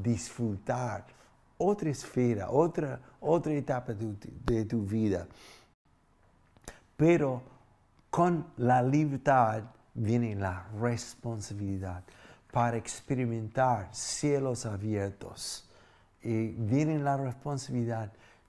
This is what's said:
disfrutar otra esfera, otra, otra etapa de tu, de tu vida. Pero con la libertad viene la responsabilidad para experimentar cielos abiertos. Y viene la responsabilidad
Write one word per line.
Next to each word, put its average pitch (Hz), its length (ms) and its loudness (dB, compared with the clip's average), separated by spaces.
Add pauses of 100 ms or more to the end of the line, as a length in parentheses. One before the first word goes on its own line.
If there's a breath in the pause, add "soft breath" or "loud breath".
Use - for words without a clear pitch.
disfrutar 113 1040 -2 (520 loud breath)
otra 185 320 2
esfera, 120 600 0
otra, 147 500 2 (200 loud breath)
otra 160 320 2
etapa 131 420 -2
de 107 200 -6
tu, - 140 -14 (160)
de 113 200 2
tu 107 180 -2
vida. 98 440 0 (1700 loud breath)
Pero 147 460 4 (680)
con 170 360 2 (120)
la 123 240 6
libertad 131 840 4 (300)
viene 117 400 2
la 92 340 -4 (120)
responsabilidad 101 1200 -6 (480 loud breath)
para 120 240 2
experimentar 117 1160 0
cielos 135 720 -2
abiertos. 101 1000 -4 (540 soft breath)
Y 113 260 0
viene 139 500 0
la 139 180 2
responsabilidad 123 960 -4 (360 loud breath)